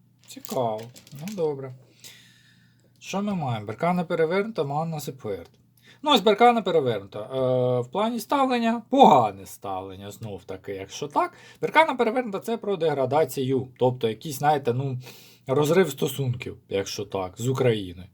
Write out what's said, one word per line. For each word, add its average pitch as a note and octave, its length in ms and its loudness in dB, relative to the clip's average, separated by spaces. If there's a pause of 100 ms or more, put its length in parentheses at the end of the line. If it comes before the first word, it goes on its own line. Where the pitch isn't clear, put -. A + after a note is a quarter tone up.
(260)
цікаво. A2+ 560 -4 (300)
Ну, E3 240 -12
добре. C#3 380 -4 (1200)
Що - 240 -6
ми G#3 120 -2
маємо? A#2+ 320 -4
Беркана E3+ 380 0
перевернута, F3 600 0
Маннас D3+ 440 -4
і D3 40 -8
Перт. - 380 -10 (520)
Ну, D4 100 2
ось A#3+ 80 6
Беркана A3+ 420 6
перевернута. A#2+ 580 0
Е, B2+ 600 0
в B2 80 -8
плані A3 320 -2
ставлення, A#3+ 680 0
погане A#2 560 6
ставлення, F#2+ 640 -10
знов G2+ 340 -12
таки, F#2+ 280 -10
якщо G2 360 -10
так. E4+ 240 -2 (280)
Беркана D4+ 340 4
перевернута — A#3 460 -2
це A3+ 160 -4
про G3+ 200 -4
деградацію, C3+ 920 0 (100)
тобто B2 300 2
якийсь, B2+ 300 -6
знаєте, C#3+ 360 2
ну, C3 240 -4 (480)
розрив D3+ 440 4
стосунків, C3 680 -4 (100)
якщо G2 360 -4
так, F#2 320 -6
з A#2 120 -4
Україною. G#2+ 640 -2